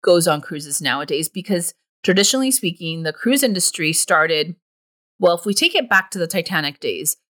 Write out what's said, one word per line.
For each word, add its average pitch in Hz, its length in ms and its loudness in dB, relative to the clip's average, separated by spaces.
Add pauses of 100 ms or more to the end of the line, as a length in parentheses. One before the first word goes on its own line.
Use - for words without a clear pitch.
goes 175 240 4
on 151 120 0
cruises 147 420 -8
nowadays, 143 460 -2
because 180 460 -4 (300)
traditionally 202 460 2
speaking, 165 520 -4
the 160 100 -2
cruise 269 300 0
industry 180 500 0
started, 160 640 2 (640)
well, 175 180 4
if 170 100 -8
we 202 80 0
take 339 200 0
it 311 140 0
back 190 220 2
to - 80 -10
the 170 80 -2
Titanic 165 540 -4
days 117 360 -4 (120)